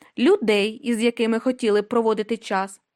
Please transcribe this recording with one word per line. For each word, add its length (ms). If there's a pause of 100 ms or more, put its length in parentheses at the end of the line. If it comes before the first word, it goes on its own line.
(180)
людей, 540
із 300
якими 380
хотіли 420
б 60
проводити 500
час, 440 (140)